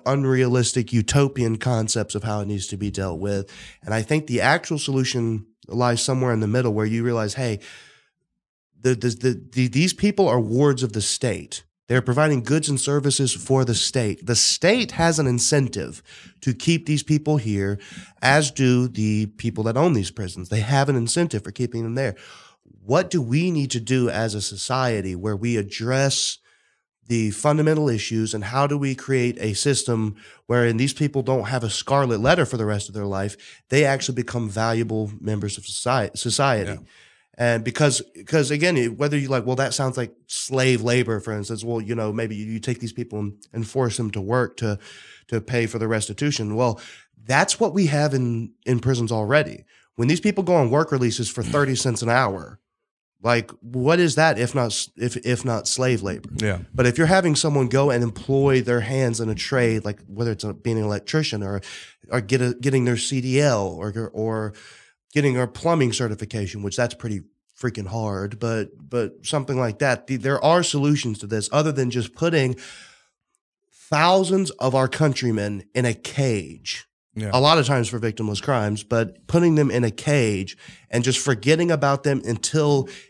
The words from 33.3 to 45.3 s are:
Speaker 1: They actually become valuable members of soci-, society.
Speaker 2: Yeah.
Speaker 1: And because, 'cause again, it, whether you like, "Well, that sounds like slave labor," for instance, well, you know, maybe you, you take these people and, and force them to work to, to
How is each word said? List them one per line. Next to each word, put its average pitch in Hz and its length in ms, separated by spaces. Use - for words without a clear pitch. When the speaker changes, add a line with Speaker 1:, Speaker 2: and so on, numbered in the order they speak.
Speaker 1:
They 143 160
actually 135 320
become 120 320
valuable 110 720
members 104 360
of - 60
soci-, 123 560
society. 113 540
Speaker 2:
Yeah. 90 60
Speaker 1:
And 117 240
because, 127 400
'cause 143 240
again, 156 260
it, 120 220
whether 147 180
you 139 120
like, 127 180
"Well, 127 100
that 131 180
sounds 131 220
like 120 200
slave 131 560
labor," 117 380
for 113 120
instance, 104 300
well, 117 180
you 107 140
know, 107 180
maybe 110 220
you, 107 120
you 110 120
take 120 220
these 113 140
people 117 260
and, 101 140
and 113 160
force 123 300
them 113 140
to 104 80
work 117 360
to, 104 220
to 113 120